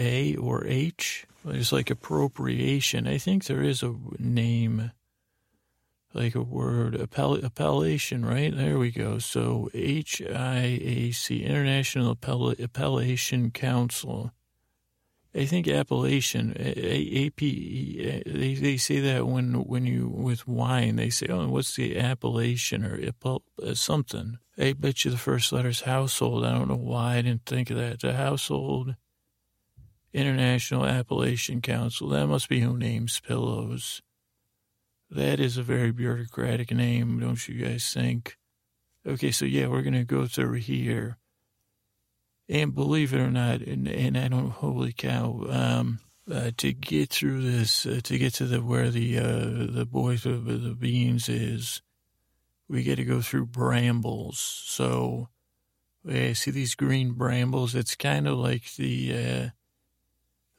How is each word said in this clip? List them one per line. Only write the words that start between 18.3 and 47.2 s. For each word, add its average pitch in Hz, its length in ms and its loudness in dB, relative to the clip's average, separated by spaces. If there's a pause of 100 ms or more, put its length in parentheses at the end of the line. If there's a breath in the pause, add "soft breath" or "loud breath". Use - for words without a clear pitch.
they 135 220 2
say 143 240 0
that 131 260 2
when, 123 280 0
when 127 320 0
you, 123 220 0
with 120 400 -2
wine, 120 480 2
they 113 140 0
say, - 180 -2
"Oh, 180 200 0
what's 131 280 0
the 123 220 -2
appellation 120 840 0
or 98 160 -4
appel-, 131 420 -4 (200)
uh, 117 120 -2
something?" 120 640 -2 (200)
I 135 140 4
bet 139 320 0
you 135 80 0
the 123 60 0
first 127 340 2
letter's 123 300 0
household. 127 600 2
I 120 80 4
don't 123 160 2
know 131 60 2
why 120 440 0
I 120 40 4
didn't 120 240 0
think 127 240 -2
of 120 60 -2
that. 120 240 -4
The 127 140 0
Household 135 840 -2 (1160)
International 131 720 2
Appellation 127 760 0
Council. 117 480 -2
That 143 200 2
must 143 200 0
be 127 120 2
who 120 180 2
names 117 420 -2
pillows. 117 800 -4 (1120)
That 139 280 2
is 127 200 0
a 127 40 -2
very 120 300 2
bureaucratic 120 800 -2
name, 120 480 2
don't 120 260 -2
you 120 160 -6
guys 120 300 -2
think? 123 460 -2 (680)
Okay, 139 240 0
so 120 140 0
yeah, 135 220 2
we're 131 160 0
gonna 131 220 2
go 131 200 0
through 123 300 0
here. 117 640 -4 (1300)
And 143 260 2
believe 143 380 2
it 135 80 2
or 127 100 2
not, 123 300 2
and, 131 280 -4
and 131 280 0
I 131 120 0
don't, 127 220 2
holy 127 420 -2
cow, 120 560 -2
um, 123 500 2 (340)
uh, 120 260 -2
to 139 140 0
get 143 380 0
through 135 320 0